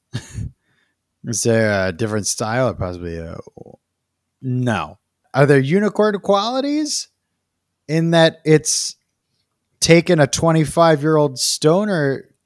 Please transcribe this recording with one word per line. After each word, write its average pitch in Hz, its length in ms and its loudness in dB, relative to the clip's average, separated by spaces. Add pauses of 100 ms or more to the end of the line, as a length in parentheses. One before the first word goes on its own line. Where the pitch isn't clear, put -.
(120)
<laughs> - 1120 -16
Is 117 180 -6
there 107 460 0
a 95 40 -4
different 104 360 -4
style? 117 460 -4
Possibly 87 420 -8
a, 82 200 -12 (1040)
no. 120 580 -4 (360)
Are 139 100 4
there 139 140 6
unicorn 202 640 0
qualities 262 880 -2 (800)
in 165 240 0
that 165 320 4
it's - 520 0 (840)
taken 165 380 4
a 143 80 4
twenty-five-year-old 156 1120 2
stoner 156 920 0 (160)